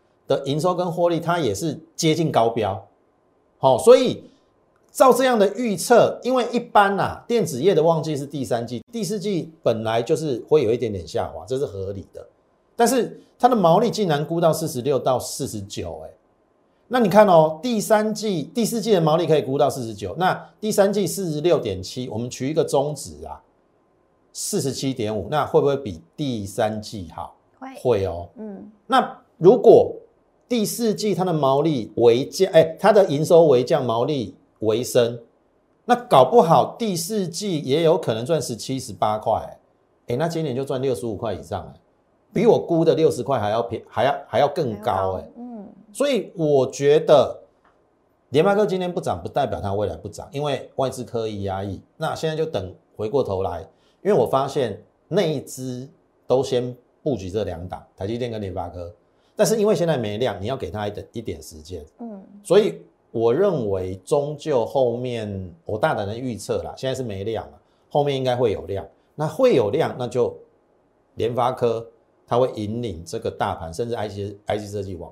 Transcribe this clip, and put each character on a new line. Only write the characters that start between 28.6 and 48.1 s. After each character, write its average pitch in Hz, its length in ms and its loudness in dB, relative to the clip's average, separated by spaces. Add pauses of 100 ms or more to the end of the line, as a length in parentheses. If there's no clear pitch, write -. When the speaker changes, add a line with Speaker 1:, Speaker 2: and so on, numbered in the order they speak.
Speaker 1:
那 - 340 0 (180)
如 208 220 8
果 127 360 8 (520)
第 233 160 0
四 214 300 -2
季 202 220 -2
它 180 80 0
的 185 100 0
毛 139 280 2
利 147 360 -2
微 117 280 6
降， 185 280 0
哎， 160 260 6
它 208 140 6
的 190 120 6
营 156 200 0
收 170 220 8
微 131 160 6
降， 147 200 0
毛 120 220 0
利 135 300 -4 (240)
微 110 240 0
升， 120 360 0 (680)
那 240 100 4
搞 165 280 6
不 233 160 6
好 156 380 4
第 214 180 -2
四 180 320 -4
季 190 340 -4
也 139 200 0
有 165 160 4
可 147 160 -2
能 113 100 -4
赚 143 160 0
十 120 160 -6
七、 131 240 -6
十 110 140 -12
八 107 240 0
块， 107 420 -4 (480)
哎， - 80 -4
那 156 120 -2
今 160 160 -4
年 131 120 -4
就 135 80 -4
赚 135 160 -4
六 131 140 0
十 120 140 -6
五 110 80 -6
块 104 180 -6
以 82 80 -10
上， 92 220 -10 (100)
哎， - 60 -20 (520)
比 233 140 0
我 190 140 8
估 165 260 0
的 156 100 6
六 151 160 4
十 123 120 -4
块 131 160 -2
还 104 100 -2
要 110 120 0
便-， 117 280 -6
还 107 160 0
要， 139 100 2 (120)
还 110 120 0
要 143 80 4
更 120 340 -4
高， 117 100 -2
哎。 - 20 2
Speaker 2:
还 95 80 0
要 95 200 -2
高， - 160 -18
嗯。 240 300 -14 (240)
Speaker 1:
所 - 160 -2
以 226 280 -2
我 147 340 2
觉 143 300 4
得 147 400 4 (880)